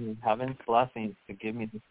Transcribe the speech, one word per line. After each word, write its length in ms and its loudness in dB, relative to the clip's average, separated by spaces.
heaven's 340 0
blessings 500 2
to 60 -12
give 220 -6
me 180 -4
the 180 -10